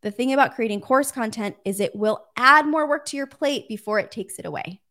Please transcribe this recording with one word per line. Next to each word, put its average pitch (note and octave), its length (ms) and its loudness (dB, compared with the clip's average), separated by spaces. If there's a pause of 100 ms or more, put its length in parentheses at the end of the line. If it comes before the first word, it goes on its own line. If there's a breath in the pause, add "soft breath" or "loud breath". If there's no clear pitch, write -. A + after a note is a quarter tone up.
The G#3 80 -4
thing B3+ 200 -2
about C4+ 240 2
creating G#3 240 -2
course C4+ 320 2
content A3+ 540 -6
is G3 160 -4
it - 120 -2
will G#3+ 320 -2 (120)
add C#4+ 280 8
more D4+ 220 0
work D4 200 -2
to C#4+ 100 -10
your C#4 100 -6
plate C#4 400 -4
before G#3+ 320 -2
it - 100 -4
takes - 300 -12
it - 60 -12
away. E3+ 340 -8 (120)